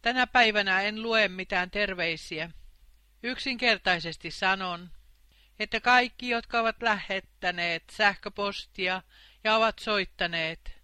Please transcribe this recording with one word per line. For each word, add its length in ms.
Tänä 240
päivänä 560
en 200
lue 260
mitään 420
terveisiä. 800
Yksinkertaisesti 1080
sanon, 600
että 220
kaikki, 480
jotka 320
ovat 220
lähettäneet 1080
sähköpostia 1120
ja 120
ovat 220
soittaneet 920